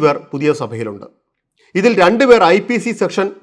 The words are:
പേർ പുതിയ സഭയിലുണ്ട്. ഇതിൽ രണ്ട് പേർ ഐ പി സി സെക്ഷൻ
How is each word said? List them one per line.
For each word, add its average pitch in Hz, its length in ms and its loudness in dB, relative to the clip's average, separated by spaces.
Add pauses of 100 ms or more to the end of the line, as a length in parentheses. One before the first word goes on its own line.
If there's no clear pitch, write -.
പേർ 147 120 2 (140)
പുതിയ 147 300 -2
സഭയിലുണ്ട്. 110 460 -10 (680)
ഇതിൽ 202 180 2 (100)
രണ്ട് 226 280 2
പേർ 226 140 6 (100)
ഐ 208 40 4 (100)
പി 240 160 -2
സി 233 160 -6
സെക്ഷൻ 196 280 -2 (140)